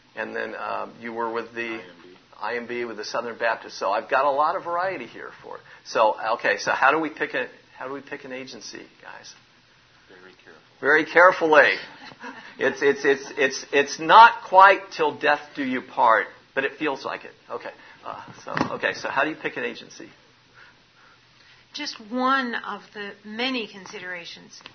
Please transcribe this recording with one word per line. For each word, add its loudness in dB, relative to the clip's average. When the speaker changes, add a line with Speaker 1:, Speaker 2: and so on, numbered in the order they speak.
Speaker 1:
and -8
then, -8
um, -8
you -12
were -4
with -8
the -8
Speaker 2:
I -8
M -12
B. -20
Speaker 1:
I -6
M -8
B -6
with -10
the -10
Southern -8
Baptist. -4
So -2
I've -4
got 2
a 2
lot 0
of -10
variety -6
here -16
for -14
it. -20
So, 2
okay, 0
so -2
how 4
do 2
we -4
pick -8
a, -4
how -10
do -10
we -12
pick -14
an -14
agency, -14
guys? -20
Speaker 2:
Very -20
carefully. -20
Speaker 1:
Very 4
carefully. 8
It's, 0
it's, 2
it's, 0
it's, -2
it's 0
not 8
quite 6
till -2
death 0
do -6
you -4
part, 4
but 0
it -6
feels -4
like -10
it. -20
Okay. -10
Uh, -12
so, -4
okay, -2
so -10
how 0
do -2
you -8
pick -8
an -4
agency? -14
Speaker 3:
Just -10
one 0
of -10
the -12
many -6
considerations, -16